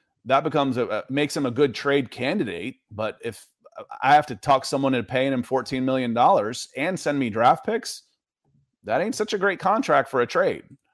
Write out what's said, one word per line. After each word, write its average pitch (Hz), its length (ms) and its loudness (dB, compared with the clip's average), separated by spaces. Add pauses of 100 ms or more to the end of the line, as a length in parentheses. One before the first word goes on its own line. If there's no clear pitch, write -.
(260)
that 135 180 2
becomes 139 340 0
a, 123 100 0
a, 101 220 -4
makes 143 280 -2
him 143 80 -2
a 123 60 -2
good 131 220 2
trade 139 380 -2
candidate. 123 640 -4 (140)
But 107 320 -6
if 113 220 -10 (560)
I 135 120 6
have 147 140 8
to 123 80 -8
talk 135 300 2
someone 135 280 0
into 120 140 -2
paying 135 260 0
him 123 100 -2
fourteen 127 420 -2
million 131 280 0
dollars 123 640 2
and 165 240 -4
send 147 200 -2
me 123 100 0
draft 117 360 4
picks, - 380 -6 (800)
that 113 180 0
ain't 214 140 -4
such - 180 -4
a 214 40 0
great 190 220 0
contract 170 500 2
for 127 120 2
a 120 60 0
trade. 170 360 0 (300)